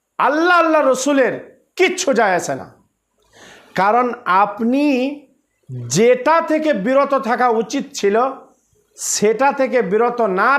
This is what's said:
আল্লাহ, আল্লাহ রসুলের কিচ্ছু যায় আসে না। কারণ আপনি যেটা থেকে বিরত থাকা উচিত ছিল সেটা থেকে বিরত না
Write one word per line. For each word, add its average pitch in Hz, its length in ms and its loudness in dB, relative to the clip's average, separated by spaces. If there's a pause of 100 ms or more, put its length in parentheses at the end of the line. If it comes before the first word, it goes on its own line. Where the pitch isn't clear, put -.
(180)
আল্লাহ, 320 400 2
আল্লাহ 320 240 2
রসুলের 262 520 0 (420)
কিচ্ছু 359 360 0
যায় 208 240 2
আসে 160 180 -4
না। 127 120 -12 (1080)
কারণ 220 320 2 (180)
আপনি 208 600 0 (1040)
যেটা 247 540 2
থেকে 311 320 -2
বিরত 262 420 0
থাকা 240 340 0
উচিত 226 360 -2 (100)
ছিল 202 220 0 (800)
সেটা 226 560 0
থেকে 262 300 0
বিরত 226 380 -2
না 220 380 2